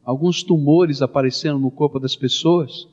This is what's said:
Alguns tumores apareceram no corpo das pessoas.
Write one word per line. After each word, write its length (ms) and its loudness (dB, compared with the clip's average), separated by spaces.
Alguns 360 -2
tumores 600 2
apareceram 580 -2
no 100 0
corpo 300 -2
das 160 -6
pessoas. 760 -2